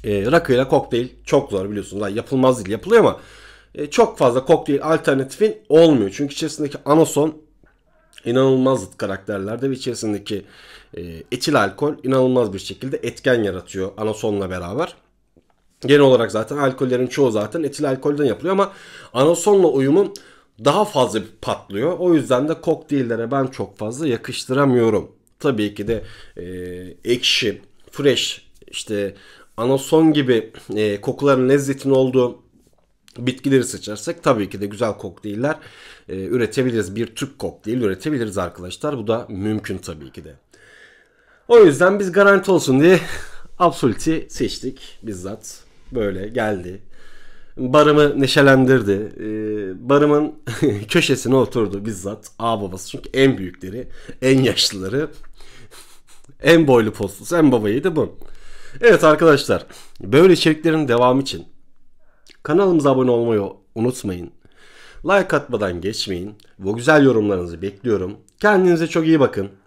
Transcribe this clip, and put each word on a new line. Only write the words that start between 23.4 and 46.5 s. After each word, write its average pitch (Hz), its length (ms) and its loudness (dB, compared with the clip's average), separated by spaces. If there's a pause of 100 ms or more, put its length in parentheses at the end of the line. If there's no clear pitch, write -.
çok 110 300 -10
fazla 123 300 -8
yakıştıramıyorum. 123 1040 0 (280)
Tabii 107 360 -2
ki 104 120 -8
de, 110 160 -4 (340)
e, 90 80 -14 (680)
ekşi, 120 500 -2 (300)
fresh, - 540 -2 (220)
işte 101 480 -8 (420)
anason 135 560 2
gibi, 127 400 0 (220)
e, 104 260 -2
kokuların 131 480 0
lezzetin 139 420 0
olduğu 127 480 2 (800)
bitkileri 127 460 0
seçersek 104 600 -10
tabii 107 260 0
ki 98 120 -10
de 104 40 -4
güzel 104 320 -4
kokteyller, 110 580 -6 (540)
e, 92 60 -8
üretebiliriz. 110 800 -2
Bir 113 200 -8
Türk - 240 -10
kokteyli 110 440 -6
üretebiliriz 107 540 -4
arkadaşlar. 92 600 -8
Bu 107 100 -8
da 113 220 -2
mümkün 101 480 -6
tabii 76 340 -16
ki 80 140 -20
de. 71 100 -20 (1120)
O 233 120 8
yüzden 185 400 6
biz 190 120 -4
garanti 196 400 4
olsun 139 280 2
diye 170 200 6 (300)
<laughs> - 300 -14
Absolut'i 156 680 0
seçtik - 760 -8
bizzat. 98 600 -14 (280)
Böyle 101 360 -4
geldi. 101 540 -6 (760)